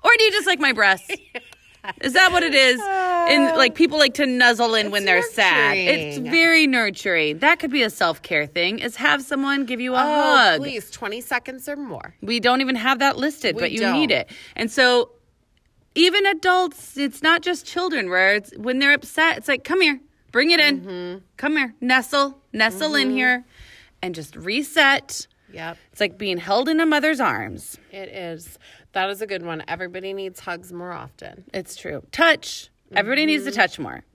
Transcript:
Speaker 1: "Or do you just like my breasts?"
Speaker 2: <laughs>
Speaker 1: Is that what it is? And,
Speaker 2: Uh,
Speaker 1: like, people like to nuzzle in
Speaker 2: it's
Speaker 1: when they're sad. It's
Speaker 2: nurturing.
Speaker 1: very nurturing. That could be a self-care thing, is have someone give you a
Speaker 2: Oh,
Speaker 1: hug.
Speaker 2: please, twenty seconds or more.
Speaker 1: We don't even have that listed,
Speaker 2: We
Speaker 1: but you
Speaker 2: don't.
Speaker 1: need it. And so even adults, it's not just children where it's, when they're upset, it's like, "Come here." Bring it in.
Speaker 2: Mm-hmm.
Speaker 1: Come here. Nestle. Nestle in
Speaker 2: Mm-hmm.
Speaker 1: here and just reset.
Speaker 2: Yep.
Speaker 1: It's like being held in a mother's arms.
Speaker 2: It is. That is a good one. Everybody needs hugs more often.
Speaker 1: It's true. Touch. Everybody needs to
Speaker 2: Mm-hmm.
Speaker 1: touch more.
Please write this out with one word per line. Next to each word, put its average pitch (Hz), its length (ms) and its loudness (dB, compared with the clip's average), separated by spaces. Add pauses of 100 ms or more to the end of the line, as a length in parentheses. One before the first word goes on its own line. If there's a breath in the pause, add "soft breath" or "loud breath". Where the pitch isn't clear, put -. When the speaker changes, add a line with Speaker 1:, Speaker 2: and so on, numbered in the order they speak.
Speaker 1:
"Or 403 160 6
do 453 60 6
you 427 80 4
just 403 140 0
like 359 140 2
my 277 120 2
breasts?" 202 380 2
Speaker 2:
<laughs> - 880 -14
Speaker 1:
Is 254 140 -2
that 370 180 6
what 349 100 4
it 320 120 0
is? 254 260 4
And, 370 680 2
Speaker 2:
Uh, 320 80 0
Speaker 1:
like, - 160 4
people 311 240 2
like 285 160 4
to 277 120 0
nuzzle 240 480 2
in 214 120 0
Speaker 2:
it's 202 60 -6
Speaker 1:
when 202 120 -2
they're 190 180 4
sad. 190 540 2
It's 190 400 -2
Speaker 2:
nurturing. 247 160 -6
Speaker 1:
very 330 340 4
nurturing. 185 720 -2
That 320 180 4
could 294 120 -6
be 269 120 0
a 214 80 0
self-care 160 560 -2
thing, 175 320 -4
is 233 180 -8
have 285 260 0
someone 277 440 -2
give 240 160 -6
you 254 120 -4
a 254 80 2
Speaker 2:
Oh, 294 340 2
Speaker 1:
hug. 185 240 4
Speaker 2:
please, 220 300 -10
twenty 220 300 -10
seconds 254 480 -8
or 285 80 -8
more. 247 460 -12
Speaker 1:
We 233 180 -2
don't 247 220 2
even 262 140 -2
have 247 240 0
that 277 180 2
listed, 254 380 -4
Speaker 2:
We - 40 -6
Speaker 1:
but 170 120 -2
you - 80 -4
Speaker 2:
don't. 196 200 0
Speaker 1:
need 294 100 0
it. - 200 -2 (260 loud breath)
And 226 160 -4
so 247 380 4 (840)
even 359 300 4
adults, 370 720 0
it's 277 260 -6
not 330 200 2
just 349 240 -6
children 320 420 -4
where 185 280 2
it's, 202 200 -8
when 254 220 -4
they're 285 160 4
upset, 311 420 0
it's - 120 -10
like, 262 160 -2
"Come 370 180 0
here." 285 180 2 (340)
Bring 294 160 2
it 339 100 4
in. 285 200 2
Speaker 2:
Mm-hmm. 180 380 -10 (180)
Speaker 1:
Come 302 200 -2
here. 262 240 -2
Nestle. 269 560 0 (160)
Nestle 226 440 -2
in 269 120 2
Speaker 2:
Mm-hmm. 254 80 -2
Speaker 1:
here 254 280 0 (580 soft breath)
and 180 140 -6
just 156 180 -14
reset. 277 920 0 (260)
Speaker 2:
Yep. 165 260 -14 (140)
Speaker 1:
It's - 80 -8
like 185 180 -2
being 190 200 -4
held 208 300 0
in 320 120 2
a 330 60 2
mother's 302 340 0
arms. - 580 -6 (140)
Speaker 2:
It 196 160 -16
is. 170 500 -14 (340 soft breath)
That 190 180 -2
is 202 120 -8
a 220 60 -8
good 185 160 -8
one. 165 240 -8
Everybody 185 440 -8
needs 190 280 -10
hugs 180 320 -12
more 175 200 -12
often. - 520 -18 (100)
Speaker 1:
It's - 220 -10
true. - 340 -12
Touch. - 580 -2 (240)
Everybody 254 340 0
needs 302 180 -2
to 269 60 -6
Speaker 2:
Mm-hmm. 214 100 -4
Speaker 1:
touch 180 180 0
more. 95 240 -10 (120)